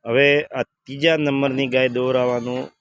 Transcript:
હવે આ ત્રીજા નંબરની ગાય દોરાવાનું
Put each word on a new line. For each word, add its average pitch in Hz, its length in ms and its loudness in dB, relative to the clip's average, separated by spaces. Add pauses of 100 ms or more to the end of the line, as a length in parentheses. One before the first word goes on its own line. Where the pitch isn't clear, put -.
હવે 143 380 4
આ 127 180 -6
ત્રીજા 151 540 -2
નંબરની 139 500 -2
ગાય 131 220 0
દોરાવાનું 123 800 -2 (100)